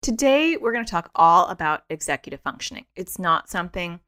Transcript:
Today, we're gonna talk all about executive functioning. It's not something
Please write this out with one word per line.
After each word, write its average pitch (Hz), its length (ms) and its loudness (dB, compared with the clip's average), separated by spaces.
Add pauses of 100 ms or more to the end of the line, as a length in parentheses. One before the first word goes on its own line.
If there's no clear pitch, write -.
Today, 277 520 2
we're - 160 -2
gonna 233 140 -4
talk 175 300 -4
all 165 320 6
about 160 420 -4
executive 156 500 -6
functioning. - 460 -10 (100)
It's - 240 -12
not 170 300 0
something 175 580 -6